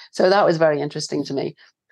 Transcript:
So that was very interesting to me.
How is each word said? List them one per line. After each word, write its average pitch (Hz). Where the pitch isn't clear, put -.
So 185
that 196
was 170
very 151
interesting 147
to 139
me. 139